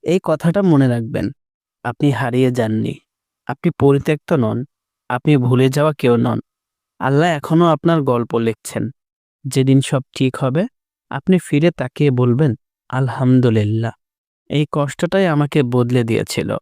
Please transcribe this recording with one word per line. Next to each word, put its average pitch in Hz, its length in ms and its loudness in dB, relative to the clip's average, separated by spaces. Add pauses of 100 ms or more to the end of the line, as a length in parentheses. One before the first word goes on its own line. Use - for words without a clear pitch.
এই 175 200 0
কথাটা 170 380 0
মনে 147 260 4
রাখবেন, 120 380 -4 (600)
আপনি 123 260 -2
হারিয়ে 127 400 0
যাননি, 113 420 -2 (540)
আপনি 135 220 -4 (100)
পরিত্যক্ত 143 540 0
নন, 113 240 0 (520)
আপনি 127 280 0
ভুলে 123 320 2
যাওয়া 147 240 0
কেউ 123 240 2
নন। 117 220 -2 (600)
আল্লাহ 143 300 2
এখনো 160 360 0
আপনার 165 360 2
গল্প 120 360 -2
লিখছেন। 113 460 -4 (600)
যেদিন 135 360 2
সব 135 200 -4 (120)
ঠিক 131 220 -2
হবে, 143 280 -2 (480)
আপনি 185 280 0
ফিরে 156 320 0
তাকিয়ে 139 400 -2
বলবেন, 123 400 2 (380)
"আলহামদুলিল্লাহ, 117 1040 0 (560)
এই 147 220 0
কষ্টটাই 165 560 -2
আমাকে 147 360 0
বদলে 123 400 0
দিয়েছিল।" 110 460 -4 (120)